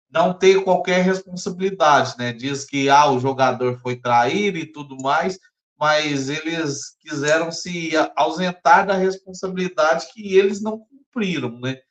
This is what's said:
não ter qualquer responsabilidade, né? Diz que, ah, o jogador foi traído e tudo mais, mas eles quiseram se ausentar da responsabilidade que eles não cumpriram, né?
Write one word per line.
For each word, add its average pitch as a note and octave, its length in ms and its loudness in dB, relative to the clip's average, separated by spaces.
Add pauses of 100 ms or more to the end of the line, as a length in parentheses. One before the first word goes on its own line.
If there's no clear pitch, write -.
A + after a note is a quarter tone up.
(100)
não F3+ 260 0
ter F#3+ 280 6
qualquer F#3 380 2
responsabilidade, F3+ 1160 0
né? A#2+ 140 -4
Diz C3 320 -6
que, C#3 240 -2
ah, C#3+ 200 8
o C3 120 2
jogador B2+ 600 0
foi B2+ 140 -6
traído E3 640 0
e D3+ 80 -8
tudo C#3 340 -16
mais, D3+ 380 -2 (400)
mas D3+ 500 0
eles D#3 720 -6
quiseram D#3 520 -2
se E3+ 400 -8 (240)
ausentar F3 680 2
da G3 100 0
responsabilidade F#3 1160 -2
que G3+ 240 -2
eles G3+ 240 2
não A3 200 -6
cumpriram, D3+ 800 -6
né? C3 180 -6 (120)